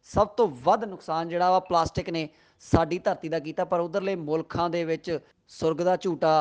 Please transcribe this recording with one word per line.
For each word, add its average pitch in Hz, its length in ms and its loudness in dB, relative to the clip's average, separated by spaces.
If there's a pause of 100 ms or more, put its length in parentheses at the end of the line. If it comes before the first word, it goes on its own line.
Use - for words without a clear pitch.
(100)
ਸਭ 208 180 2
ਤੋਂ 220 180 2 (180)
ਵੱਧ 214 200 4
ਨੁਕਸਾਨ 170 440 -6
ਜਿਹੜਾ 175 220 2
ਵਾ 185 100 4
ਪਲਾਸਟਿਕ 175 500 -2
ਨੇ 160 180 -4 (360)
ਸਾਡੀ 165 340 2
ਧਰਤੀ 175 300 -2
ਦਾ 160 100 -2
ਕੀਤਾ, 156 260 -4
ਪਰ 175 160 0
ਉਧਰਲੇ 190 360 -2
ਮੁਲਕਾਂ 160 540 -4
ਦੇ 170 140 -2
ਵਿੱਚ 160 340 -4 (340)
ਸੁਰਗ 160 300 -2
ਦਾ 180 140 2
ਝੂਟਾ 165 440 0